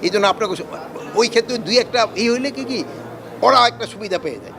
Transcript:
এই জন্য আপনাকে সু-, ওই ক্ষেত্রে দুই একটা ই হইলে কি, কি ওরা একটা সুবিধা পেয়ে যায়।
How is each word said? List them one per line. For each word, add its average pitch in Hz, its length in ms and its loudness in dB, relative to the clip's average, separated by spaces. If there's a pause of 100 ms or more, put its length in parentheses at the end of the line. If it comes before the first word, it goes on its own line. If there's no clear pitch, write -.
এই 180 80 0
জন্য 202 200 2
আপনাকে 202 260 -2
সু-, - 120 -10 (480)
ওই 233 140 6
ক্ষেত্রে - 240 2
দুই 208 260 0
একটা - 160 0 (240)
ই - 80 4
হইলে 254 200 0
কি, 262 200 -8
কি 240 80 -2 (680)
ওরা 269 140 8 (120)
একটা 233 220 -8
সুবিধা 190 320 -4
পেয়ে 123 180 -6
যায়। - 160 -16